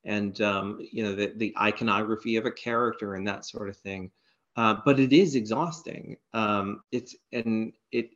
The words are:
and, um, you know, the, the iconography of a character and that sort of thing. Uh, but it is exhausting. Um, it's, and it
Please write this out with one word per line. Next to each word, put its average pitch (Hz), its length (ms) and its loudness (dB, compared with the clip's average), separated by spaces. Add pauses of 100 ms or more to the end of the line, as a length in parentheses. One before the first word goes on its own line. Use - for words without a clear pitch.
and, 104 380 -2
um, 101 360 -2 (140)
you 113 120 -4
know, 101 100 -2
the, 101 220 -2
the 110 240 -2
iconography 110 760 0
of 110 100 0
a 117 60 -2
character 117 640 -2
and 95 120 -4
that - 180 -6
sort 101 220 -10
of 98 100 -12
thing. 95 340 -10 (440)
Uh, 110 280 4
but 139 160 6
it 131 140 6
is 165 200 8
exhausting. 131 800 -4 (180)
Um, 104 480 0 (100)
it's, - 240 -6 (160)
and 113 400 -2 (200)
it 117 220 -2